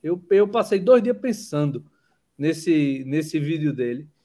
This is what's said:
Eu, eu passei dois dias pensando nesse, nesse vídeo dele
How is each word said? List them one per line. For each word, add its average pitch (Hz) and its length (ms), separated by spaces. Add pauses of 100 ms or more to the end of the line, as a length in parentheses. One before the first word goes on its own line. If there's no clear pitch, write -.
Eu, 175 280
eu 202 180
passei 208 300
dois 233 240
dias 247 160
pensando 147 680 (540)
nesse, 151 680
nesse 151 360
vídeo 151 320
dele 123 360 (160)